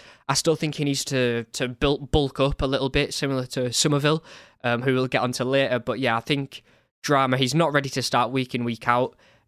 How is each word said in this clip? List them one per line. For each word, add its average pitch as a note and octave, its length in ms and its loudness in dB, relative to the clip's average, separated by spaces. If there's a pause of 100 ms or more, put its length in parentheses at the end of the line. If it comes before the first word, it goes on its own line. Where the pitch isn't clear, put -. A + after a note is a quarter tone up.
(280)
I C3+ 60 0
still D#3 220 2
think D3+ 200 -4
he D3+ 80 -4
needs C#3 220 -2
to, A#2+ 480 0
to B2 160 -4
bulk, C#3 420 -2
bulk C#3+ 300 2
up C#3 200 0
a C#3+ 60 0
little C3+ 220 0
bit, C#3+ 240 -2
similar C3+ 340 -2
to B2 240 -4
Somerville, D3 520 2 (420)
um, A#2+ 160 0
who C3+ 120 2
we'll B2+ 140 2
get B2+ 140 0
onto B2 240 -2
later. B2+ 340 0
But A2+ 200 -4
yeah, A#2 180 0
I - 20 -4
think C#3 420 -4 (440)
Drameh, C3+ 320 4
he's C3 180 0
not D#3+ 160 2
ready C#3 180 0
to C3 120 -4
start A#2+ 300 0
week C3 220 -4
in, A#2+ 120 -4
week A#2 220 -6
out. B2 280 2 (320)